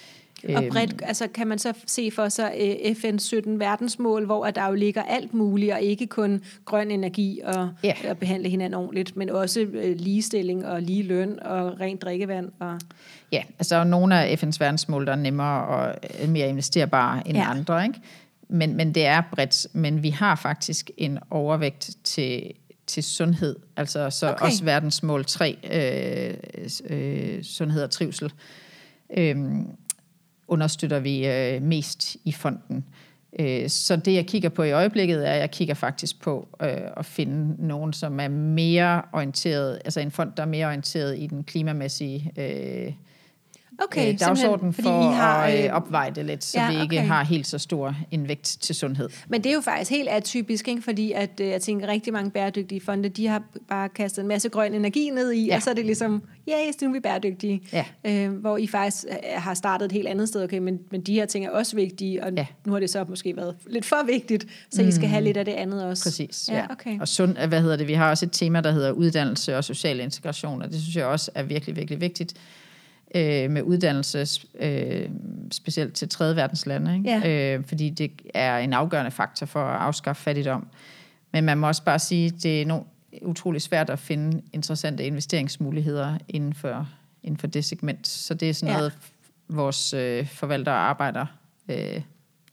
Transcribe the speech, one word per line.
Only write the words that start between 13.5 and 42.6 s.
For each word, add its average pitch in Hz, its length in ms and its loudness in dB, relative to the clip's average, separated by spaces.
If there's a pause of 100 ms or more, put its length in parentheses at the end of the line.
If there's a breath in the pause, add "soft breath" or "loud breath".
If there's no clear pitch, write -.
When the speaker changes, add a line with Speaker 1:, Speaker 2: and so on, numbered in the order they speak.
Speaker 2:
altså, 170 160 2
der 170 60 6
er 170 40 6
nogle 175 380 6
af 135 160 2
F - 40 -6
N's 151 160 0
verdensmål, 147 460 0
der 139 60 2
er 135 40 2
nemmere 143 500 0
og, 127 300 0 (280)
øh, 151 60 2
mere 147 200 2
investerbare 135 800 2
end 165 100 2
Speaker 1:
Ja. 190 140 4
Speaker 2:
andre, 165 340 0
ikke? 254 140 -4 (500 loud breath)
Men, 156 280 2
men 156 180 2
det 160 100 6
er 151 160 6 (100)
bredt, - 420 0
men 151 300 2
vi 151 60 2
har 165 260 4
faktisk - 640 -4
en 143 220 -2 (120)
overvægt 151 580 0 (140)
til, 127 380 -2 (460)
til - 160 -4
sundhed, 165 520 2 (220)
altså 147 320 -2
så 147 220 0
Speaker 1:
Okay. - 140 0
Speaker 2:
også 196 180 2
verdensmål 151 600 2
tre, - 320 0 (160)
øh, 127 600 0 (360)
s-, - 200 -8
øh, 139 540 -4
sundhed 151 400 -2
og 127 80 -2
trivsel, 147 400 -4 (840 loud breath)
øhm, 143 500 2 (800)
understøtter 156 520 2
vi, 135 280 0
øh, 131 340 0
mest 151 640 -2
i 160 60 0
fonden. 135 540 -4 (540 loud breath)
Øh, 127 300 0
så - 260 0
det, 180 180 4
jeg 180 140 4
kigger 185 220 0
på 160 140 0
i 151 80 2
øjeblikket, 170 560 4
er, 147 40 2
at 147 80 2
jeg 143 120 -2
kigger 156 220 0
faktisk - 480 -4
på, 147 260 -4 (140)
øh, 151 60 0 (300)
at 160 80 -6
finde 156 600 -2
nogen, 151 260 -4
som 147 260 -4
er 143 80 -2
mere 165 760 4 (120)
orienteret, 139 720 0
altså 160 140 -2
en 147 120 -2
fond, 160 260 -2
der 156 60 -2
er 156 40 -2
mere 156 200 0
orienteret 143 520 -2
i 147 80 -6
den 147 160 -6
klimamæssige, 147 920 -4
øh, 123 560 -6 (840 soft breath)